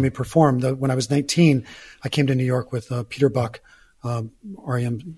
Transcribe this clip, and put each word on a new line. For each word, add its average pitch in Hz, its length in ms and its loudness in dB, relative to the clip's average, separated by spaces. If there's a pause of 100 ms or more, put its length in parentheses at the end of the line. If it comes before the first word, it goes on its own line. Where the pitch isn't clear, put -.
Nomi 131 120 0
perform. 131 460 2
The, 131 160 -2
when 135 160 -2
I - 20 -2
was 127 160 -2
nineteen, 143 560 2 (380)
I 135 40 -6
came 139 200 0
to 135 80 0
New 127 80 0
York 127 260 -2
with, 120 220 -8
uh, 120 160 -4
Peter 139 200 2
Buck, 123 320 -2 (440)
um, 117 260 -6 (340)
R 123 140 -2
E 120 60 -2
M, 120 340 -6